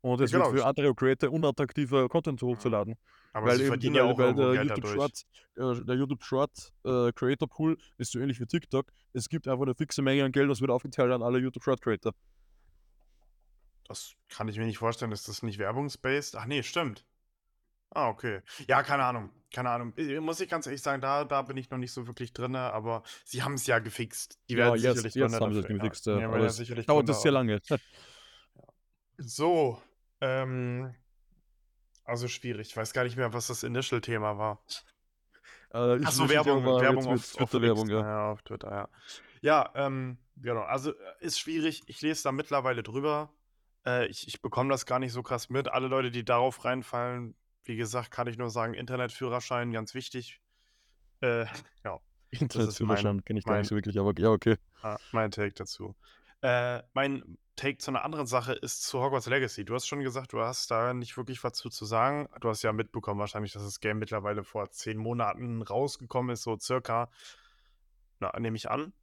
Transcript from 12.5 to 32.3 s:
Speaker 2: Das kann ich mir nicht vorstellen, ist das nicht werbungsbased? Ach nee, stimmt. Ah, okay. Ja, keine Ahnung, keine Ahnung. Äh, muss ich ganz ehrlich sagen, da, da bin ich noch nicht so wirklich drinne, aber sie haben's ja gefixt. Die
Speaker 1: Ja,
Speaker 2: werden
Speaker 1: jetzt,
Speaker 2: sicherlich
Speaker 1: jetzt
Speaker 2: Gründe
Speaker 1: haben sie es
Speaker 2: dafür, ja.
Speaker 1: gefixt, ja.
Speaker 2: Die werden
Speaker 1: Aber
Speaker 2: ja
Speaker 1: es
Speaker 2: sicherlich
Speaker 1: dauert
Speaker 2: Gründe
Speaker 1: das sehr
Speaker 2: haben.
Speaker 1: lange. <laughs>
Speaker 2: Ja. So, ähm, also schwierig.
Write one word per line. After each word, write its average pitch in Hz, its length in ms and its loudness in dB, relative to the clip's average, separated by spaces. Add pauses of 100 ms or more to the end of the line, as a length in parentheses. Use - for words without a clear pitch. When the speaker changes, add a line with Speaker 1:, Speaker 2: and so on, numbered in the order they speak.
Speaker 2:
Das - 240 -14 (160)
kann - 180 -6
ich 104 100 -6
mir 113 80 -2
nicht 110 120 -4
vorstellen, 117 340 -2
ist 101 160 -8
das 107 160 -10
nicht 104 140 -6
werbungsbased? 131 800 -4
Ach 107 100 -10
nee, 135 180 -2
stimmt. 151 420 -4 (840)
Ah, 143 180 0
okay. 104 340 -4 (260)
Ja, 131 160 6
keine 139 200 2
Ahnung, 120 280 -2 (200)
keine 127 200 -2
Ahnung. 120 260 -4
Äh, 147 220 -4
muss 160 200 -4
ich 185 80 -4
ganz 165 200 -4
ehrlich 143 140 -8
sagen, 139 200 -2
da, 143 240 0
da 139 160 0
bin 135 160 -6
ich 127 140 -10
noch 131 80 -6
nicht 123 120 -6
so 123 140 -10
wirklich 120 280 -10
drinne, 127 260 -4 (120)
aber 110 300 -2 (240)
sie 127 160 -6
haben's 131 240 -2
ja 117 140 6
gefixt. - 680 -8
Die 127 60 -4
Speaker 1:
Ja, 117 60 2
Speaker 2:
werden 117 160 8
Speaker 1:
jetzt, 113 60 2 (160)
Speaker 2:
sicherlich 110 180 -4
Speaker 1:
jetzt 127 160 4
Speaker 2:
Gründe 117 140 2
Speaker 1:
haben 104 80 0
sie 104 60 2
es 92 40 0
Speaker 2:
dafür, 107 120 -2
ja. 98 60 0
Speaker 1:
gefixt, - 240 -4
ja. 107 80 2
Speaker 2:
Die 101 80 4
werden 110 100 -2
Speaker 1:
Aber 117 100 2
Speaker 2:
ja 113 40 6
Speaker 1:
es 113 100 0
Speaker 2:
sicherlich 117 300 -6
Speaker 1:
dauert 151 140 8
Speaker 2:
Gründe 151 120 4
Speaker 1:
das 110 120 2
sehr 143 100 8
Speaker 2:
haben. 131 140 4
Speaker 1:
lange. 107 180 2
<laughs> 147 160 0 (760)
Speaker 2:
Ja. - 80 -20 (540)
So, 147 640 2 (400)
ähm, 127 720 -2 (1120)
also 120 220 -4
schwierig. 110 420 -6